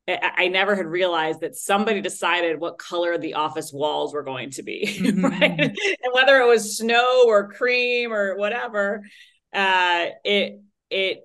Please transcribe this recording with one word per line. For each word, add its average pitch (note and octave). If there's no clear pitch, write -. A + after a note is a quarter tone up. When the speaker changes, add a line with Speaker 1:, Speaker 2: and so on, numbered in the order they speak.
Speaker 1:
I, F3+
I F#3
never F#3+
had F#3+
realized D#3+
that D#3
somebody G3+
decided F3
what E3
color E3+
the D#3
office D#3
walls D3
were D3
going C3
to -
be, F#2
<laughs> G3+
Speaker 2:
Mm-hmm. F#3
Speaker 1:
right? F#3
And D4
whether C4
it A#3+
was G#3
snow A#3+
or G#3
cream B3
or G3
whatever, G#3
uh, F3+
it, G3+
it, F#3+